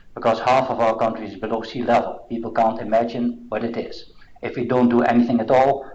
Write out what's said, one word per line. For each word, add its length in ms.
because 260
half 280
of 120
our 180
country 280
is 100
below 260
sea 200
level. 460
People 220
can't 300
imagine 680
what 140
it 140
is. 360
If 140
we 100
don't 220
do 140
anything 380
at 100
all, 440